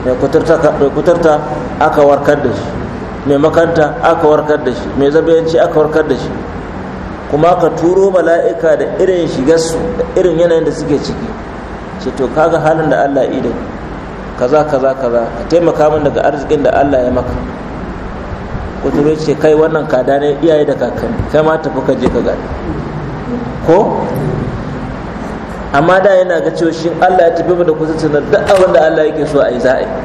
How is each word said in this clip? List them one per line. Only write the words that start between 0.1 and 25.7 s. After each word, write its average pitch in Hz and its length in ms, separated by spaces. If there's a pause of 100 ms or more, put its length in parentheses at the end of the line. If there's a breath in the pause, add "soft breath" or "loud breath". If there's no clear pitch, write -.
kuturta 156 420
ka, 147 160
mai 139 140
kuturta 160 500 (400)
aka 147 240
warkar 143 400
da 120 80
shi. - 160 (580)
Mai 139 140
makanta 156 640
aka 165 240
warkar 151 340
da 127 120
shi. - 140 (100)
Mai 139 120
zabiyanci 160 480
aka 165 220
warkar 156 260
da 139 100
shi. 117 140 (1000)
Kuma 165 240
aka 160 140 (100)
turo 190 320
mala'ika 165 640
da 139 80 (140)
irin 180 280
shigarsu, 147 520 (180)
da - 60 (160)
irin 175 180
yanayin 165 280
da 151 60
suke 143 280
ciki. - 300 (760)
Ce, 131 120
"To, 131 200
kaga 160 240
halin 156 300
da 135 180
Allah 135 160
ya 113 80
yi 135 100
da 120 80
ku. - 140 (760)
Kaza, 143 260
kaza, 135 300
kaza. 120 280
Ka - 240
taimaka 160 440
min 156 120
daga - 180 (100)
arzikin 143 320
da 127 80
Allah 139 320
ya 123 80
maka." 123 240 (1500)
Kuturu 147 320
ce, 147 200
"Kai, 156 180
wannan 156 340
kada 127 320
ne 147 220
iyaye 151 240
da 139 80
kakanni. 117 420 (160)
Kai 156 120
ma 156 160
tafi 131 260
ka 135 80
je 120 140
ka 120 120
gani." 95 240 (1200)
Ko? 180 320 (1700)